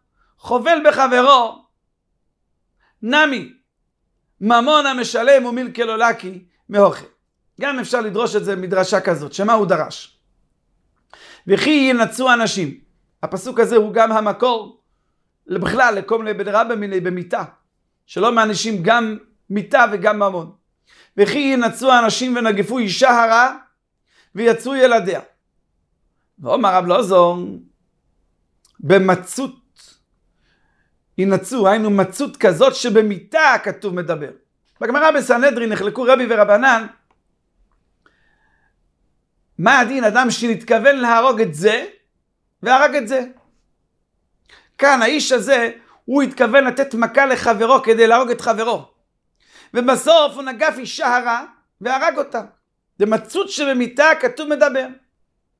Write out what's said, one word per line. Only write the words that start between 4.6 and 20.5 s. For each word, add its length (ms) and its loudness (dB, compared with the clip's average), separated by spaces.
המשלם 600 2
ומילקה 380 -6
לא 140 -4
לקי, 460 -4
מהוכי. 360 2
גם 180 -6
אפשר 220 -4
לדרוש 360 -4
את 80 -2
זה 120 -4
מדרשה 440 -2
כזאת, 320 -4
שמה 200 -2
הוא 140 2
דרש? 520 -6
וכי 240 2
ינצו 420 0
אנשים. 500 -4
הפסוק 380 -6
הזה 160 2
הוא 160 2
גם 200 2
המקור, 720 -4
בכלל, 480 0
לכל 240 -4
מיני 160 -6
בן 140 -8
רבא 260 -2
מיני 260 -6
במיתה, 440 -6
שלא 260 -2
מענישים 500 -2
גם 340 0
מיתה 420 0
וגם 260 -2
ממון. 340 -4